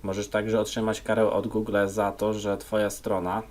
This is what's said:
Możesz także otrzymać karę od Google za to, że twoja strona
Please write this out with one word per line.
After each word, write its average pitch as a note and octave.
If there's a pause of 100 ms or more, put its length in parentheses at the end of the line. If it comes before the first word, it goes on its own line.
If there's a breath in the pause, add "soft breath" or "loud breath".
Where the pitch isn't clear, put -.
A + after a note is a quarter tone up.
Możesz G2+
także A2
otrzymać A2
karę G#2+
od G2+
Google G#2+
za G2+
to, G#2+
że G2+
twoja G#2
strona G2